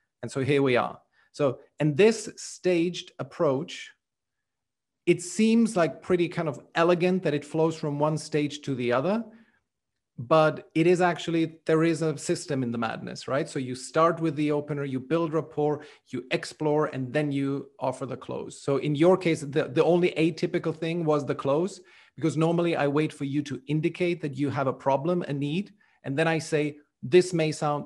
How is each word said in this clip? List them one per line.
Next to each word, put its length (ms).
And 80
so 120
here 200
we 140
are. 240
So, 280
and 160
this 400
staged 840
approach, 760
it 120
seems 560
like 280
pretty 260
kind 180
of 120
elegant 480
that 100
it 100
flows 320
from 220
one 220
stage 420
to 140
the 180
other, 320
but 600
it 100
is 160
actually, 640
there 180
is 200
a 120
system 460
in 100
the 60
madness, 500
right? 220
So 80
you 160
start 480
with 140
the 160
opener, 320
you 160
build 340
rapport, 500
you 200
explore, 640
and 180
then 200
you 480
offer 260
the 100
close. 460
So 160
in 160
your 240
case, 240
the, 280
the 140
only 280
atypical 640
thing 300
was 220
the 80
close, 480
because 220
normally 380
I 120
wait 240
for 140
you 160
to 240
indicate 560
that 160
you 140
have 160
a 60
problem, 360
a 100
need, 400
and 120
then 120
I 100
say, 400
"This 320
may 180
sound, 340